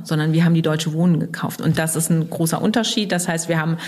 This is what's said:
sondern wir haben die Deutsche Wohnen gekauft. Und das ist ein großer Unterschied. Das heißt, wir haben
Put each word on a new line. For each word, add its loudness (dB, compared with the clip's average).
sondern 0
wir 4
haben 4
die 4
Deutsche 0
Wohnen 2
gekauft. -6
Und 2
das -2
ist -2
ein 0
großer -2
Unterschied. 0
Das -2
heißt, -4
wir 2
haben 0